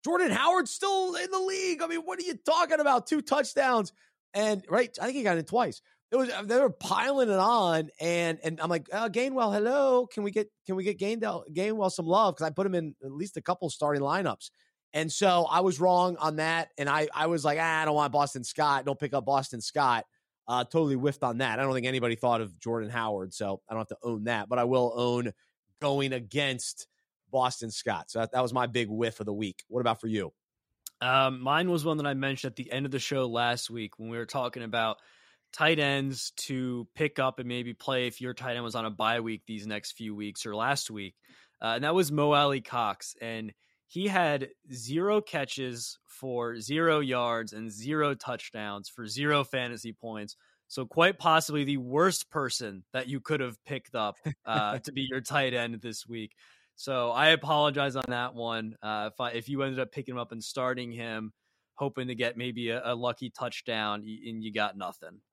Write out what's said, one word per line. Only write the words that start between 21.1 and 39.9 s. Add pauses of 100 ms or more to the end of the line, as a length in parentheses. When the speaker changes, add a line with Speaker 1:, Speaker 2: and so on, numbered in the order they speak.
Speaker 1:
on
that.
I
don't
think
anybody
thought
of
Jordan
Howard,
so
I
don't
have
to
own
that.
But
I
will
own (480)
going
against (440)
Boston
Scott.
So
that,
that
was
my
big
whiff
of
the
week.
What
about
for
you? (680)
Speaker 2:
Um,
mine
was
one
that
I
mentioned
at
the
end
of
the
show
last
week
when
we
were
talking
about (540)
tight
ends
to
pick
up
and
maybe
play
if
your
tight
end
was
on
a
bye
week
these
next